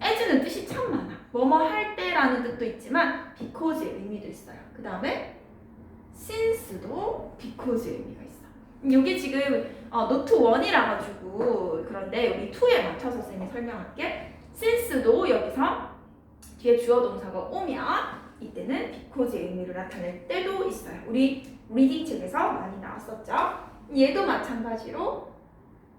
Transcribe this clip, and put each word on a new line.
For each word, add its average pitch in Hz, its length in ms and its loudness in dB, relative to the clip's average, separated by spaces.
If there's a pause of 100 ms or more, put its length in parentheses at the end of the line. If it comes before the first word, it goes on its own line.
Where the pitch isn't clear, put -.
as는 415 400 2
뜻이 - 240 -6
참 508 240 -4
많아. - 240 -4 (180)
뭐뭐 269 260 4
할 427 380 0
때라는 285 460 2
뜻도 233 220 -4
있지만 - 680 -2
because의 302 600 -4
의미도 196 340 -10
있어요. - 300 -16 (160)
그 - 80 -16
다음에 214 580 -6 (760)
since도 427 1200 -4
because의 - 580 -4
의미가 - 280 -12
있어. - 200 -18 (400)
이게 269 320 8
지금, 269 580 0 (160)
어, 226 160 2
노트 269 280 4
원이라 233 640 6
가지고 185 920 -2
그런데 208 400 0
우리 202 220 -2
투에 - 340 6
맞춰서 240 380 -4
쌤이 190 260 -8
설명할게. 233 840 -8 (200)
since도 370 760 4
여기서 - 600 2 (680)
뒤에 240 180 6
주어 240 260 6
동사가 190 380 -4
오면 349 440 -4 (560)
이때는 262 520 -6
because의 202 540 -4
의미를 180 280 -6
나타낼 180 540 -10
때도 381 400 -2
있어요. - 380 -10
우리 262 520 0 (120)
리딩 269 340 4
책에서 - 480 -2
많이 190 280 -8
나왔었죠. 220 520 -12 (640)
얘도 277 300 6
마찬가지로 233 1080 -4 (680)